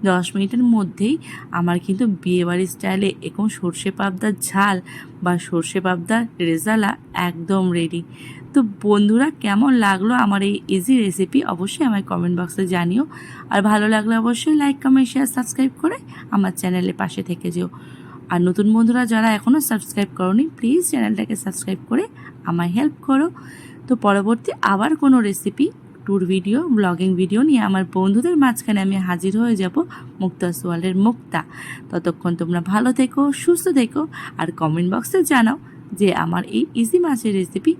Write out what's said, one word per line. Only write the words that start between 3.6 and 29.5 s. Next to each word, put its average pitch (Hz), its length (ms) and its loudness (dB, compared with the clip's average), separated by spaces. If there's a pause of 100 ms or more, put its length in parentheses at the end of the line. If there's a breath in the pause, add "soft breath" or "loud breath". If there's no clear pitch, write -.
পাবদার 196 360 -2 (140)
ঝাল 196 280 2 (480 loud breath)
বা 180 80 2 (160)
সর্ষে 175 380 -2
পাবদার 180 360 0 (260)
রেজালা 202 420 0 (380)
একদম 170 360 0 (140)
রেডি। 170 240 -4 (500 loud breath)
তো 285 60 4 (280)
বন্ধুরা 208 420 4 (160)
কেমন 220 260 2 (160)
লাগলো 196 260 2 (120)
আমার 196 240 2
এই 202 60 0 (220)
ইজি 190 180 2 (100)
রেসিপি 196 340 0 (160)
অবশ্যই 196 360 -4
আমার 202 200 0
কমেন্ট 175 300 0
বক্সে 180 240 -2 (100)
জানিও। 180 300 2 (480 loud breath)
আর 202 80 4 (100)
ভালো 214 240 2
লাগলে 214 280 2
অবশ্যই 240 400 0
লাইক, 277 220 0
কমেন্ট, 262 280 4
শেয়ার, 269 240 0
সাবস্ক্রাইব 262 360 -2 (100)
করে 370 140 0 (380 loud breath)
আমার 190 260 2
চ্যানেলের 180 400 -2
পাশে 190 200 -4 (100)
থেকে 175 260 -6
যেও। 180 120 -2 (640 loud breath)
আর 175 160 2
নতুন 196 260 2
বন্ধুরা 233 280 4 (100)
যারা 220 160 4 (100)
এখনও 254 220 4 (100)
সাবস্ক্রাইব 208 480 -2
করোনি 190 260 2 (120)
প্লিজ 262 240 2 (100)
চ্যানেলটাকে 220 440 0 (100)
সাবস্ক্রাইব 190 360 -6 (100)
করে 285 140 0 (460 loud breath)
আমায় 175 260 0
হেল্প 294 200 0 (120)
করো। 277 200 2 (580 loud breath)
তো 254 60 2 (120)
পরবর্তী 202 460 2 (220)
আবার 208 180 2 (120)
কোনো 269 140 6 (120)
রেসিপি, 202 400 -2 (360)
ট্যুর 196 280 0
ভিডিও, 196 260 0 (180)
ব্লগিং 185 340 2 (100)
ভিডিও 190 280 0
নিয়ে 269 200 4
আমার 190 160 0 (120)
বন্ধুদের 208 460 2
মাঝখানে 233 440 0
আমি 196 100 0 (120)
হাজির 180 320 -2
হয়ে 233 220 2